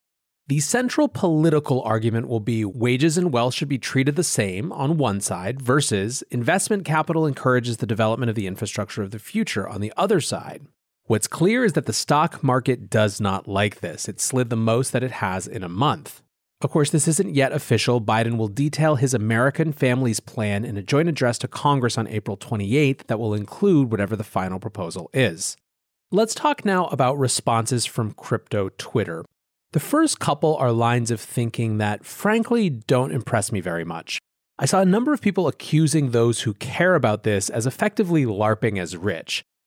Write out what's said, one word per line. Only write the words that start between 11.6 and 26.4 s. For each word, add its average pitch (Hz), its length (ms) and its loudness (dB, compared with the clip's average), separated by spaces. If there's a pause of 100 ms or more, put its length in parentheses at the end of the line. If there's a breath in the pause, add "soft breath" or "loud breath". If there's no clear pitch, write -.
is 170 80 2
that 143 120 0
the 117 60 -2
stock 151 540 0
market 123 440 0
does 107 300 2
not 98 300 -2
like 101 320 0
this. 80 260 -8
It 101 140 -10
slid 127 280 0
the 120 60 -2
most 113 380 2
that 123 100 0
it 127 80 -4
has 95 360 -4
in 95 180 -8
a - 20 -8
month. 101 540 -2 (400)
Of 147 100 -2
course, 147 200 2
this 165 180 2
isn't 180 260 0
yet 135 160 2
official. 123 480 0
Biden 113 380 0
will 110 100 -2
detail 147 480 0
his 131 180 0
American 123 600 0
Families 127 480 0
Plan 104 420 -4
in 120 140 -6
a 101 40 -6
joint 147 280 2
address 127 300 0
to 123 100 -6
Congress 135 480 0
on 113 100 -2
April 107 300 -6
twenty-eighth 127 720 0
that 110 120 -2
will 110 140 -2
include 135 580 2
whatever 101 240 -2
the 104 80 -6
final 92 380 -4
proposal 87 520 -8
is. 101 440 -2 (520)
Let's 220 240 2
talk - 300 -2